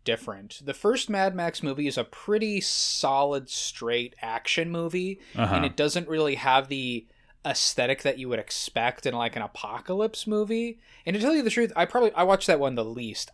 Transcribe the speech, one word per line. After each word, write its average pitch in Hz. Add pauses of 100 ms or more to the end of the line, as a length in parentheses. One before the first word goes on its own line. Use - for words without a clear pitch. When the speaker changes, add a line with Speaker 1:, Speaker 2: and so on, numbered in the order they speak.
Speaker 1:
different. 104
The 139
first 240
Mad 190
Max 170
movie 143
is 135
a 120
pretty 208
solid, 139
straight 120
action 120
movie, 180 (160)
Speaker 2:
Uh-huh. 98
Speaker 1:
and 87
it -
doesn't 151
really 156
have 135
the 127 (400)
aesthetic 131
that 135
you 131
would 113
expect -
in, 127
like, 117
an 113
apocalypse 180
movie. 226 (260)
And 175
to 208
tell 294
you 294
the 220
truth, 233
I 170
probably, 226
I 175
watched 190
that 156
one 135
the 113
least. 113